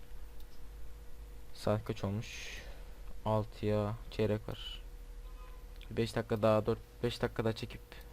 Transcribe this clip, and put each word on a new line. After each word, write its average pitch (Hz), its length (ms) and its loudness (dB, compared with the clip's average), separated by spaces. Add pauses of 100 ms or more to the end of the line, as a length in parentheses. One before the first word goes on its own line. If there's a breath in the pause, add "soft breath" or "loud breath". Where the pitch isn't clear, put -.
(1500)
Saat 104 300 2
kaç 107 200 -2
olmuş? - 580 -2 (640 loud breath)
Altıya 107 680 4 (160)
çeyrek 107 380 2
var. - 340 -6 (1080)
Beş 113 260 2
dakika 113 260 2
daha, 107 240 8
dört, 113 120 4 (240)
beş 120 200 2
dakika 120 220 2
daha 113 80 6
çekip - 280 -4 (320)